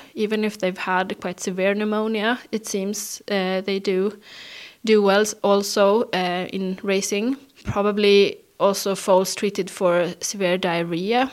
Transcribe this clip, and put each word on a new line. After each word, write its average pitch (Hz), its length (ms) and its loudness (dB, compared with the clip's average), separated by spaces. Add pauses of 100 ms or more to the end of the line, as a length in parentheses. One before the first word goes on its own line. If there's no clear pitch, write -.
(140)
even 214 300 -2
if 208 140 -4
they've 185 200 -2
had 190 420 -2
quite 185 200 -8
severe 190 340 0
pneumonia. 214 640 -2 (140)
It 220 140 -6
seems, 202 640 -6
uh, 190 340 -2
they 196 180 -2
do 196 360 -2 (680)
do 214 180 6
well 202 200 4
s-, 208 200 -2
also, 202 600 4 (100)
uh, 180 400 -2
in 190 300 -4
racing. 202 560 -2 (260)
Probably 202 720 4 (220)
also 196 340 2
foals 190 400 2
treated 196 340 -4
for 175 520 0
severe 185 360 -2
diarrhea 185 760 0